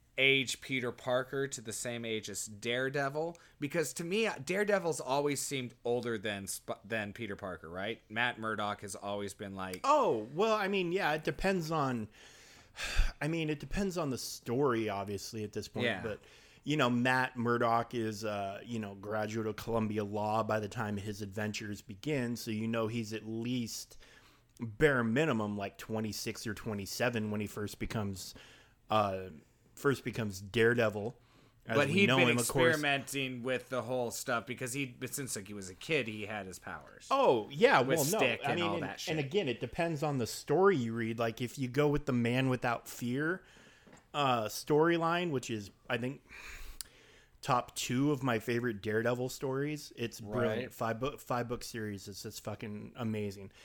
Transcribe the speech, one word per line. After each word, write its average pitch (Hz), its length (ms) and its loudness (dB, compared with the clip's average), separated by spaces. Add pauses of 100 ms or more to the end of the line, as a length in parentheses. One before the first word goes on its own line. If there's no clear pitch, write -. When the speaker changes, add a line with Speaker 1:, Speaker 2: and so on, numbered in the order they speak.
(200)
Speaker 1:
age 135 420 4
Peter 123 300 -2
Parker 131 560 -2
to 139 140 -10
the 110 100 -10
same 117 320 -6
age 110 240 -4
as 101 200 -8
Daredevil, 135 880 -2 (220)
because 147 340 -2
to 175 100 -6
me, 208 240 0 (160)
Daredevil's 190 560 0
always 143 400 0
seemed 127 360 -6 (100)
older 120 320 0
than 101 320 -4
Sp-, - 340 -8
than 104 300 -4
Peter 101 220 -6
Parker, 90 340 -8
right? 95 400 -6
Matt 117 300 0
Murdock 107 420 -2
has 95 140 -10
always 101 400 -4
been 98 200 -8
like 95 280 -6
Speaker 2:
Oh, 220 500 4
well, 214 220 2
I 196 140 0
mean, 185 220 0
yeah, 175 220 2
it 156 100 -2
depends 175 460 0
on, 131 380 0 (580)
<sighs> - 560 2
I 147 60 -2
mean, 160 240 0
it 147 80 -2
depends 165 360 -2
on 165 140 0
the 123 80 -2
story, 120 720 0
obviously, 101 540 -4
at 104 100 -6
this - 140 -4
point, 123 180 -2
Speaker 1:
Yeah. 110 160 0
Speaker 2:
but, 107 180 -4 (440)
you 147 140 0
know, 131 120 6
Matt 127 480 2
Murdock 117 560 4
is, 110 320 -2
uh, 101 400 -4
you 117 140 -4
know, 101 160 -6
graduate 107 500 -2
of 107 100 -2
Columbia 110 480 0
Law 107 380 2
by 107 180 2
the 107 80 -4
time 104 300 -2
his 101 240 -6
adventures 104 640 -4
begin, 120 520 -2
so - 140 -6
you 110 180 0
know 113 200 2
he's 113 260 -4
at 107 160 -6
least 117 680 -4 (600)
bare 123 440 4
minimum, 113 560 2
like, 101 180 -6
twenty-six 110 720 -6
or 104 80 -4
twenty-seven 107 720 -2
when 107 100 -2
he 107 60 -2
first 104 320 -6
becomes, 101 560 -4 (560)
uh, 101 280 4 (580)
first 139 280 2
becomes 104 380 -4
Daredevil, 113 720 4 (520)
as - 100 2
Speaker 1:
But 143 120 4
Speaker 2:
we 147 40 0
Speaker 1:
he'd 196 140 8
Speaker 2:
know 131 100 6
Speaker 1:
been 123 120 6
Speaker 2:
him, 120 100 4
of 120 80 2
course. 139 300 6
Speaker 1:
experimenting 135 640 -2
with 123 260 -2
the 127 140 -2
whole 123 260 -2
stuff 113 380 -2
because 123 260 -4
he, 135 220 -4 (160)
since, 135 240 -6
like, 98 120 -8
he 104 60 -10
was 98 160 -10
a 92 60 -12
kid, 143 320 0
he 107 180 -6
had 101 220 -6
his 90 100 -12
powers. 78 540 -12
Speaker 2:
Oh, 175 400 6
yeah, 170 300 6
Speaker 1:
With 131 160 4
Speaker 2:
well, 143 160 4
no, 220 40 4
Speaker 1:
Stick 120 260 2
Speaker 2:
I - 100 0
Speaker 1:
and - 60 -2
Speaker 2:
mean, 175 80 2
Speaker 1:
all - 100 0
Speaker 2:
and, - 60 -2
Speaker 1:
that 98 60 -4
Speaker 2:
and 98 100 -10
Speaker 1:
shit. 160 200 -2
Speaker 2:
again, 151 280 0
it 120 120 0
depends 160 420 -2
on 147 160 0
the 120 80 2
story 180 520 6
you 113 160 0
read. 113 260 -2
Like, 117 220 0
if 123 180 -6
you 131 80 -2
go 135 220 4
with 143 180 0
the 143 40 2
Man 123 380 4
Without 123 380 0
Fear, 147 560 -2 (720)
uh, 127 300 2
storyline, 165 840 2
which 131 220 -2
is, 104 180 -4 (180)
I 123 100 0
think, 127 240 -4 (1200)
top - 320 0
two 135 360 2
of 131 120 -2
my 120 160 2
favorite 120 420 -2
Daredevil 117 480 0
stories. 143 640 -4
It's 117 240 -4
brilliant. 110 400 0
Speaker 1:
Right. 127 140 -8
Speaker 2:
Five 113 260 -2
book, 131 200 -4
five 123 280 -2
book 117 160 -4
series. 107 440 -6
It's 98 160 -12
just 107 200 -10
fucking 107 540 -8
amazing. 104 540 -4 (140)